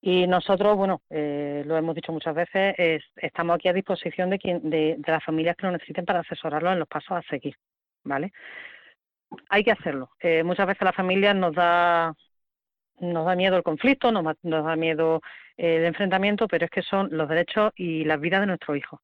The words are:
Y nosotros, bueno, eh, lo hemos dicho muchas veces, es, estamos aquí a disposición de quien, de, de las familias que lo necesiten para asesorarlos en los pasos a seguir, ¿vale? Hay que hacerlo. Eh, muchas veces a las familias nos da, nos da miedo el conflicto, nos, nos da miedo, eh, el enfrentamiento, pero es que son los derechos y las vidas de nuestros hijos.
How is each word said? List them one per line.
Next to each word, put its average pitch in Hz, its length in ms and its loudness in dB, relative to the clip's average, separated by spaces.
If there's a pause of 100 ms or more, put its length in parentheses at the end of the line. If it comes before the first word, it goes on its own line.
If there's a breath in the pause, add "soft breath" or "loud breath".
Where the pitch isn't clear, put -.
Y 180 220 4
nosotros, 196 480 4
bueno, 190 340 0
eh, 147 560 -4
lo 160 120 0
hemos 160 180 -2
dicho 165 160 -8
muchas 160 240 -6
veces, 190 420 0
es, 165 260 0 (120)
estamos 170 400 -2
aquí 175 140 0
a 175 40 2
disposición 185 580 -2
de 196 60 0
quien, 175 320 -4
de, 156 280 0
de 147 160 -4
las 156 100 -2
familias 160 320 -2
que - 100 -8
lo 185 60 0
necesiten 175 320 -6
para 180 160 0
asesorarlos 165 540 -2
en 180 60 0
los 156 100 -4
pasos - 220 -8
a 180 180 -4
seguir, 143 260 -6 (480)
¿vale? 139 300 -4 (1120 loud breath)
Hay 202 160 2
que 220 80 4
hacerlo. 139 380 -4 (100)
Eh, 165 240 2
muchas 180 240 0
veces 196 140 -2
a 196 40 0
las 185 100 2
familias 196 420 2
nos 175 180 0
da, 170 580 4 (880)
nos 170 260 -2
da 185 120 2
miedo 185 180 2
el 175 80 2
conflicto, 233 480 2
nos, 160 320 0
nos 156 220 -2
da 160 100 -2
miedo, 160 460 0 (340 loud breath)
eh, 165 220 0
el 165 80 2
enfrentamiento, 196 640 0
pero 165 160 0
es 156 60 -8
que 190 100 -2
son 196 280 -2
los 156 200 -2
derechos 175 480 0
y 165 260 -2
las 156 160 0
vidas 175 220 0
de 208 60 0
nuestros 165 280 -4
hijos. 143 280 -10